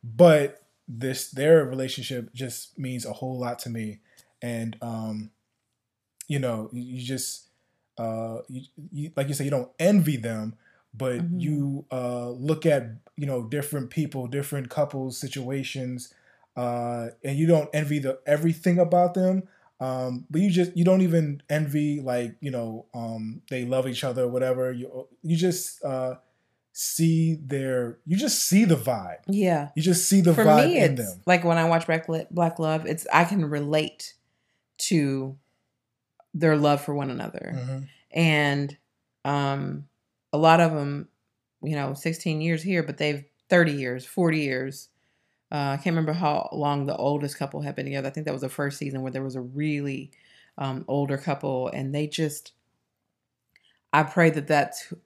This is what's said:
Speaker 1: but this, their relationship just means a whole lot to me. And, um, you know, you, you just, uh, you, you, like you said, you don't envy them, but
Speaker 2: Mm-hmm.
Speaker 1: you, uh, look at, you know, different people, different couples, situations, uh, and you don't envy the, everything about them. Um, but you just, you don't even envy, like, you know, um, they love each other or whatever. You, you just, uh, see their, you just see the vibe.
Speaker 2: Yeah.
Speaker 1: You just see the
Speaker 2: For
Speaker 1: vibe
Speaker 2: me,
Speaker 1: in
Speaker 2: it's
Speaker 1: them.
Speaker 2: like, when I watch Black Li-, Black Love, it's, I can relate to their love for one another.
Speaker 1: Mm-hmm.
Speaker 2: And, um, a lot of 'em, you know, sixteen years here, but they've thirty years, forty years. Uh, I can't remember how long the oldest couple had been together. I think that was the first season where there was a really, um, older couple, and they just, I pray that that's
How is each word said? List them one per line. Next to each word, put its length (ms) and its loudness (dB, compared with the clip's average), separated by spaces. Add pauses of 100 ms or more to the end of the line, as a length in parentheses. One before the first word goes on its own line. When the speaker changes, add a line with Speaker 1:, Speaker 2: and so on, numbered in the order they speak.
Speaker 1:
but 600 6 (260)
this, 420 -6
their 360 6
relationship 640 -6
just 460 -12
means 260 -6
a 80 -8
whole 260 -8
lot 220 -4
to 100 -10
me. 280 -8 (420)
And, 400 -6
um, 500 -8 (960)
you 100 -2
know, 340 -4
you, 100 -10
you 200 -12
just, 460 -8 (500)
uh, 400 -8 (100)
you, 140 -12 (300)
you, 240 -8
like 120 -2
you 60 -4
said, 100 -4
you 60 -2
don't 280 -2
envy 380 4
them, 380 -6 (400)
but 260 -2
Speaker 2:
Mm-hmm. 200 -4
Speaker 1:
you, 520 -2
uh, 380 -6
look 360 -2
at, 220 2 (280)
you 100 -6
know, 180 -4
different 460 -6
people, 360 -4
different 440 -6
couples, 480 -4
situations, 920 -8 (440)
uh, 520 -4 (160)
and 140 -2
you 80 4
don't 260 4
envy 280 0
the, 260 -4
everything 520 2
about 360 4
them. 300 2 (360)
Um, 500 -6
but 120 0
you 80 4
just, 260 2
you 80 4
don't 160 6
even 480 2
envy, 520 0
like, 400 -2
you 100 -6
know, 420 -8
um, 480 -8 (100)
they 140 -6
love 240 -2
each 160 -6
other 200 -2
or 40 0
whatever. 440 -2
You, 340 -12 (160)
you 140 0
just, 480 -2
uh, 320 -4 (680)
see 520 2
their, 720 -4
you 100 0
just 260 0
see 220 4
the 100 6
vibe. 440 -4 (100)
Speaker 2:
Yeah. 480 2
Speaker 1:
You 60 -2
just 260 2
see 140 8
the 100 8
Speaker 2:
For 140 6
Speaker 1:
vibe 180 8
Speaker 2:
me, 140 4
Speaker 1:
in 140 6
Speaker 2:
it's 200 -4
Speaker 1:
them. 140 -18
Speaker 2:
like, 180 4
when 140 4
I 100 2
watch 180 2
Black 220 0
Li-, 220 -4
Black 280 0
Love, 280 0
it's, 260 -6
I 120 8
can 200 0
relate 680 -2 (640)
to 580 0 (960)
their 240 4
love 260 4
for 120 -4
one 160 -2
another. 440 -8
Speaker 1:
Mm-hmm. 240 -6 (340)
Speaker 2:
And, 640 2 (480)
um, 600 -2 (440)
a 60 0
lot 220 8
of 120 4
'em, 360 -4 (540)
you 140 -4
know, 160 -4
sixteen 480 -2
years 220 0
here, 200 0
but 140 -6
they've 280 -2 (260)
thirty 220 6
years, 340 -4
forty 340 2
years. 480 -4 (640)
Uh, 220 2
I 20 -2
can't 180 0
remember 200 2
how 360 0
long 360 0
the 100 -2
oldest 400 -2
couple 240 -6
had 160 -8
been 80 -6
together. 240 -6
I 20 -6
think 140 -10
that 80 -6
was 80 -6
the 80 -6
first 300 -6
season 240 -6
where 100 -6
there 100 -6
was 140 -8
a 60 -8
really, 720 -6 (440)
um, 320 -6
older 300 0
couple, 500 -4
and 260 -6
they 120 -2
just, 460 -6 (1400)
I 120 4
pray 260 4
that 160 -4
that's 480 0 (120)